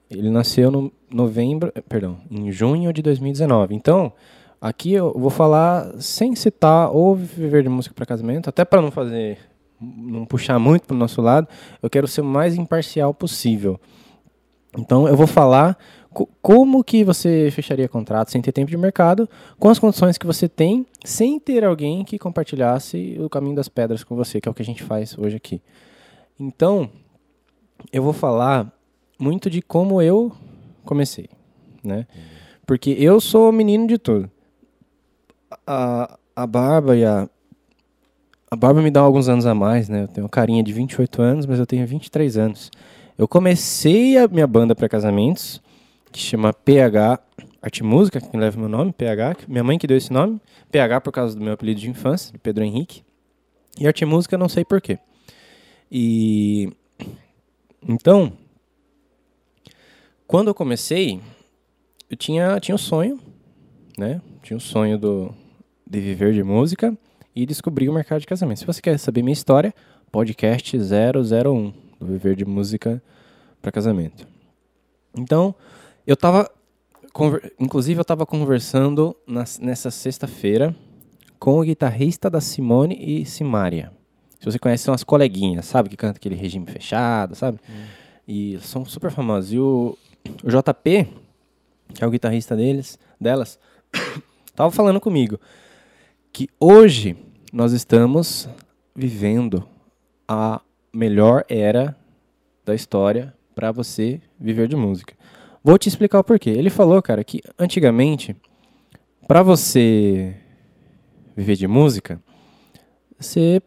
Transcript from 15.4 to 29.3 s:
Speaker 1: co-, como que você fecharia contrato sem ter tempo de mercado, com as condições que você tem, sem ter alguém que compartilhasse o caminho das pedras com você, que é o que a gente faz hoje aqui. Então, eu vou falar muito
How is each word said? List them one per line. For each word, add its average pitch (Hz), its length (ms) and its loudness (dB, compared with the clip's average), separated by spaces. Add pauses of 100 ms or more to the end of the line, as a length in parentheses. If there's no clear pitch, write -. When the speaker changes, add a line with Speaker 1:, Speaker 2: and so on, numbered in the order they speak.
Speaker 1:
co-, - 160 -6 (140)
como 262 420 6
que 220 220 4
você 165 460 2
fecharia 135 360 -2
contrato 110 440 -2
sem 127 100 -2
ter 131 120 -2
tempo 139 180 -2
de 170 80 -6
mercado, 185 500 2 (300)
com 202 100 6
as 226 100 6
condições 185 380 2
que - 80 -12
você 170 240 -2
tem, 208 380 0 (180)
sem 277 340 -2
ter 247 260 -2
alguém 165 380 -2
que 202 160 -10
compartilhasse 151 1040 -4
o 156 80 -6
caminho 143 260 -6
das 139 140 -4
pedras 113 340 -4
com 120 140 -10
você, 120 240 -4
que - 80 -8
é - 20 -4
o 117 40 -6
que - 80 -10
a - 20 -10
gente 113 180 -12
faz 107 360 -8
hoje 104 180 -4
aqui. - 240 -12 (800)
Então, 156 480 -2 (1040)
eu 131 100 -4
vou 147 120 0
falar 123 580 0 (460)
muito 170 320 -4